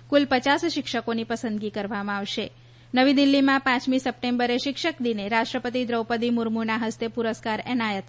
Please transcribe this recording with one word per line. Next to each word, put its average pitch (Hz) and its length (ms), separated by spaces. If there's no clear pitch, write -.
કુલ 285 180
પચાસ 277 400
શિક્ષકોની 233 580
પસંદગી 214 460
કરવામાં 202 480
આવશે. 202 340
નવી 262 200
દિલ્હીમાં 277 460
પાંચમી 262 400
સપ્ટેમ્બરે 240 580
શિક્ષક 285 440
દિને 220 260
રાષ્ટ્રપતિ 240 580
દ્રૌપદી 233 440
મુર્મુના 226 480
હસ્તે 226 300
પુરસ્કાર 220 580
એનાયત 220 440